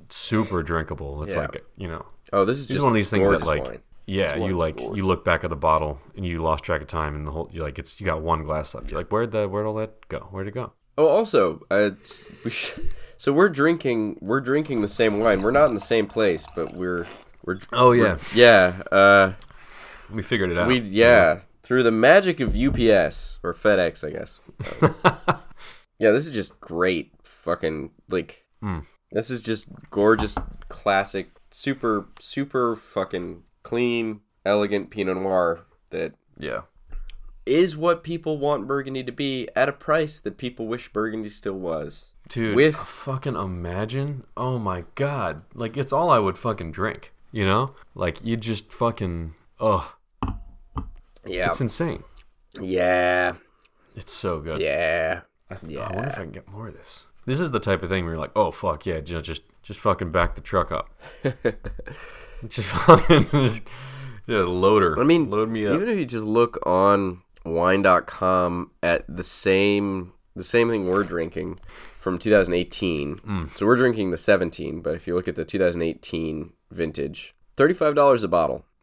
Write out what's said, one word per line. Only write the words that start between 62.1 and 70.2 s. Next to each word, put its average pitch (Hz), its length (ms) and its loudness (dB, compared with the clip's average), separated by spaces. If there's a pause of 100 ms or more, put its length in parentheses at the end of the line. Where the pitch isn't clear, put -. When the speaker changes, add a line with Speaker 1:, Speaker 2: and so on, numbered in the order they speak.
Speaker 1:
Just - 180 -6
fucking, - 580 8
<laughs> - 60 -6
just, 131 300 2 (680)
yeah, 110 120 0
loader. 92 600 4
Speaker 2:
I 123 40 2
mean, 156 260 4
Speaker 1:
Load 107 200 0
me 110 160 -2
up. 101 100 2
Speaker 2:
even 202 120 -2
if 220 100 0
you 156 80 -2
just 117 200 -6
look 117 400 2
on 95 560 4 (240)
wine 90 360 2
dot 90 240 4
com 90 640 0 (100)
at 85 260 0
the 85 160 -8
same, 98 880 0 (240)